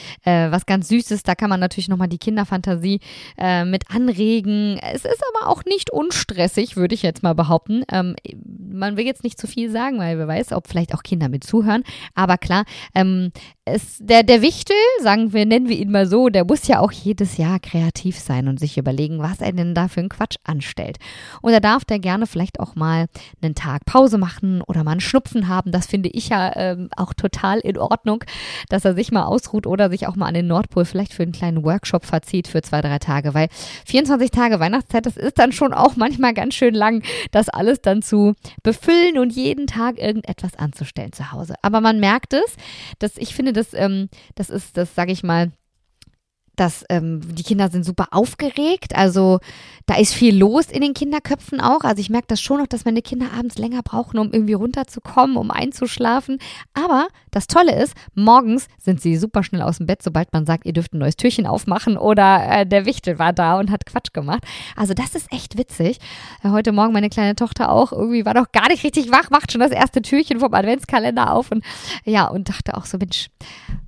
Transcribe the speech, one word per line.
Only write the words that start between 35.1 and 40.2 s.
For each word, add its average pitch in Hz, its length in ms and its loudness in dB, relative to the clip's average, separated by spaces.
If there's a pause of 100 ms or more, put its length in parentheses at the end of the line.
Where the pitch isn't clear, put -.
ist - 220 -4
dann 247 140 6
schon 269 220 0
auch 254 220 4
manchmal 247 380 2
ganz 220 220 -4
schön 240 180 4
lang, 220 300 0 (260)
das 214 200 2
alles 226 320 0
dann 202 200 2
zu 208 320 4 (300)
befüllen 330 560 4
und 247 120 2
jeden 262 360 -2
Tag 226 320 -2
irgendetwas 214 560 -6